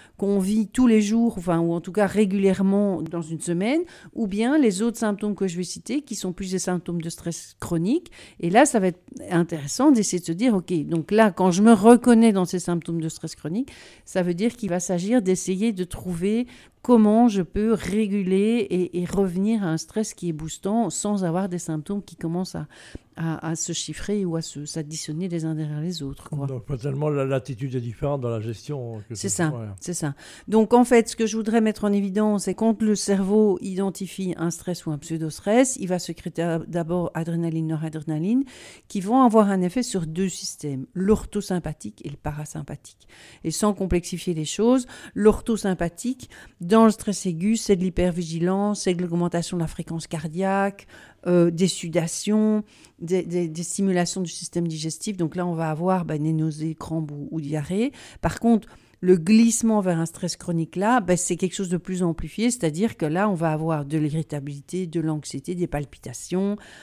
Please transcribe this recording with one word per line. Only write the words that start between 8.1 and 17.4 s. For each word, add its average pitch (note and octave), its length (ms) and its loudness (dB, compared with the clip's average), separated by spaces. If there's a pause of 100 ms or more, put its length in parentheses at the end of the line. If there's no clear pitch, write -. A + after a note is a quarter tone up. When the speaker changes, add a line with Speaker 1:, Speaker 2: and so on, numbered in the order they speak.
Speaker 1:
Et E3+ 100 -2
là, A3+ 160 8
ça A#3+ 140 2
va F#3 80 2
être F3+ 140 -4 (280)
intéressant E3+ 640 2
d'essayer G3+ 300 2
de - 40 -14
se E3 60 -6
dire, G#3+ 220 2
ok, F#3 180 0 (140)
donc D#3+ 260 -2
là, G#3+ 200 6
quand F#3 200 4
je F#3+ 120 2
me A#3 100 10
reconnais A3+ 580 8
dans F#3+ 140 2
ces F3+ 140 -4
symptômes E3+ 420 -4
de D#3+ 80 -4
stress - 260 -12
chronique, G3 380 -6 (320)
ça - 160 -2
veut F3 140 0
dire A3 200 0
qu'il G3 140 -6
va F3 100 0
s'agir F#3+ 420 0
d'essayer F#3 520 0
de F#3 100 -4
trouver G3 640 -4 (340)
comment A3+ 480 6
je G3 120 0